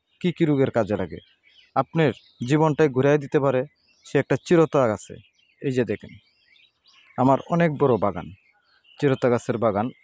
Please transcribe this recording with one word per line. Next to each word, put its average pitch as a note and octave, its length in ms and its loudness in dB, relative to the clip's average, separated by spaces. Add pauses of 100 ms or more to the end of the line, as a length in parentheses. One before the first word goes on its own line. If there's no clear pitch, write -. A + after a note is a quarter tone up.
(220)
কী F3+ 100 -2
কী E3+ 140 -2
রোগের C3+ 260 0
কাজে G#2+ 300 -2
লাগে। E2+ 180 -8 (560)
আপনার C#3+ 360 0 (380)
জীবনটাই D#3 400 2
ঘুরাই C3+ 300 2
দিতে C#3 200 -2
পারে B2+ 220 0 (440)
সে - 140 -10
একটা C3+ 240 0
চিরতা D#3+ 440 2
গাছে। - 260 -6 (480)
এই C#3 140 -4
যে B2 100 0
দেখেন, - 260 -8 (1040)
আমার C3 220 2 (140)
অনেক E3+ 160 2 (120)
বড় C3+ 160 2
বাগান, F2 300 -4 (720)
চিরতা C3+ 300 0
গাছের A#2 280 -2
বাগান। G#2+ 300 0 (160)